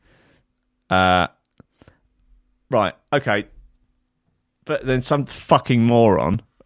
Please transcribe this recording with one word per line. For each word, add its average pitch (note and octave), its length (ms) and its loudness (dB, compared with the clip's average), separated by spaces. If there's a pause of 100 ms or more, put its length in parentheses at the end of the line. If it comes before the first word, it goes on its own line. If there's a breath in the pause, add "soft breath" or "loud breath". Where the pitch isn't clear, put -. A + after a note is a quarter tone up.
(920)
uh, F#2 360 2 (1400 soft breath)
right, G#2+ 240 -2 (180)
okay. A2 360 -4 (1160)
But D3 200 -6
then C3 160 -2
some C#3+ 240 -4
fucking - 580 0
moron, A2 600 2 (220)